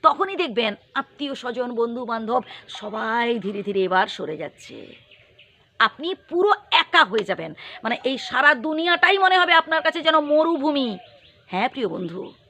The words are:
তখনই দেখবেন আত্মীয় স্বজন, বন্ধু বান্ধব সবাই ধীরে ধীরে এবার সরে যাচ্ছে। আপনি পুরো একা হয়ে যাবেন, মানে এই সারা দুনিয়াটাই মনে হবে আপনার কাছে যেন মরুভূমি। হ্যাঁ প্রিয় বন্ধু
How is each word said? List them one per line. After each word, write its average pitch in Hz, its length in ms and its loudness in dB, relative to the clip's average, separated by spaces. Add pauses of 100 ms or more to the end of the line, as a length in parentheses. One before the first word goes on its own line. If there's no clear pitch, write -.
তখনই 370 340 2
দেখবেন 233 380 -2 (200)
আত্মীয় 269 400 -6
স্বজন, 247 400 -6
বন্ধু 233 300 -4
বান্ধব 226 380 -4 (260)
সবাই 220 680 -2
ধীরে 202 240 -6
ধীরে 196 200 0
এবার 185 240 2
সরে 156 300 -8
যাচ্ছে। - 580 -14 (840)
আপনি 285 360 -4 (140)
পুরো 370 240 2 (180)
একা 330 340 2
হয়ে 208 200 -2
যাবেন, 165 300 -6 (280)
মানে 226 220 -2
এই 262 140 -2
সারা 294 360 4
দুনিয়াটাই 339 640 2
মনে 370 200 6
হবে 359 140 4
আপনার 320 300 4
কাছে 320 200 0
যেন 320 180 4
মরুভূমি। 294 760 2 (480)
হ্যাঁ 202 220 -2
প্রিয় 254 200 -4
বন্ধু 170 440 -8 (160)